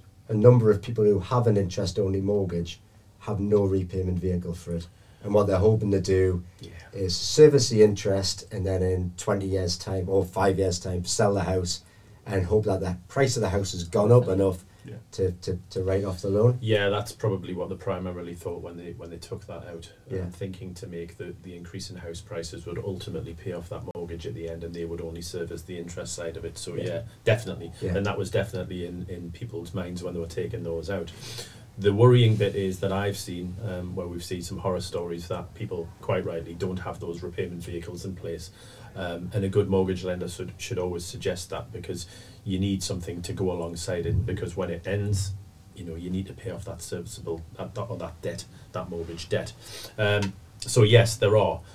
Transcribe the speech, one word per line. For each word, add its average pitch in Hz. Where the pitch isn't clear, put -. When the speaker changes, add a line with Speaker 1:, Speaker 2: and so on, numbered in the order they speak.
Speaker 1:
a 113
number 113
of 101
people 113
who 101
have 113
an 104
interest-only 95
mortgage 95
have 98
no 101
repayment 92
vehicle 87
for 85
it? 85
And 104
what 104
they're 98
hoping 107
to 98
do 92
Speaker 2:
Yeah. -
Speaker 1:
is 95
service 143
the 107
interest 98
and 95
then 95
in 90
twenty 98
years' 95
time 95
or 95
five 95
years' 92
time, 90
sell 101
the 95
house 90
and 95
hope 107
that 92
the 90
price 135
of 117
the 92
house 98
has 87
gone 104
up 123
enough 95
Speaker 3:
Yeah. -
Speaker 1:
to, 92
to, 87
to -
write 95
off 90
the 101
loan? 117
Speaker 2:
Yeah, 104
that's 101
probably 90
what 87
they 92
primarily 90
thought 87
when 85
they, 85
when 85
they 85
took -
that 85
out, 85
um, 95
Speaker 1:
Yeah. 92
Speaker 2:
thinking 92
to 104
make 85
the, 87
the 90
increase 87
in 92
house 85
prices 85
would 87
ultimately 87
pay 90
off 87
that 87
mortgage 85
at 82
the 82
end, 82
and 85
they 85
would 82
only 82
service 85
the 90
interest 85
side 82
of 82
it. 82
So, -
Speaker 1:
Yeah. 85
Speaker 2:
yeah, 85
definitely. -
Speaker 1:
Yeah. 90
Speaker 2:
And 98
that 98
was 95
definitely 90
in, 87
in 87
people's 85
minds 90
when 87
they 87
were 82
taking 85
those 82
out. 90
The 98
worrying 117
bit 98
is 95
that 95
I've 98
seen, 90
um, 90
where 90
we've 87
seen 90
some 90
horror 90
stories 87
that 87
people, 90
quite 92
rightly, 85
don't 92
have 85
those 85
repayment 87
vehicles 85
in 95
place. 85
Um, 87
and 101
a 98
good 98
mortgage 92
lender 90
should, -
should -
always 90
suggest -
that, 98
because 90
you 92
need 98
something 87
to 90
go 92
alongside 85
it, -
because 92
when 90
it 85
ends, 101
you 87
know, 82
you 87
need 95
to -
pay -
off 85
that -
serviceable, 85
that, 90
that, 104
or -
that 85
debt, 87
that 87
mortgage 82
debt. 92
Um, 104
so 117
yes, 113
there 107
are. 90